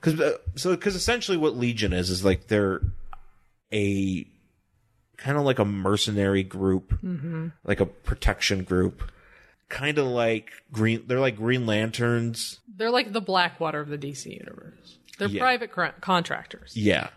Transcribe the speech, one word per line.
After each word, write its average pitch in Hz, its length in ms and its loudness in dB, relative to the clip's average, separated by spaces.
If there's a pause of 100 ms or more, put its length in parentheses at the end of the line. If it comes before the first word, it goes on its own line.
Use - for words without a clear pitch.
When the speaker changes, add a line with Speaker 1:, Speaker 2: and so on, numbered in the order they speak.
Speaker 1:
'Cause, 160 180 2
uh, 147 160 2 (180)
so, 175 220 0
'cause 196 180 -2
essentially 202 440 0
what 151 180 2
Legion 113 380 0
is, 90 160 0
is, 92 120 -2
like, 95 260 2
they're 101 340 2 (880)
a, 101 540 0 (920)
kinda 143 240 -2
like 131 160 2
a 110 60 4
mercenary 98 800 2
group, 95 500 0 (100)
Speaker 2:
Mm-hmm. 165 460 -6 (160)
Speaker 1:
like 101 160 0
a 95 60 4
protection - 760 -2
group, 92 460 0 (600)
kinda 147 340 -2
like 117 460 0 (220)
Green, 113 340 2
they're 127 140 0
like 127 160 2
Green 120 300 2
Lanterns. 117 960 0 (160)
Speaker 2:
They're 220 140 -2
like 240 220 0
the 220 80 -2
Blackwater 170 600 0
of 147 80 -8
the 147 100 -8
D 143 160 -8
C - 260 -14
universe. - 580 -20 (200)
They're 202 100 0
Speaker 1:
Yeah. 202 120 -2
Speaker 2:
private 247 320 0
cr-, 170 140 -2 (140)
contractors. - 760 -2
Speaker 1:
Yeah. 101 400 2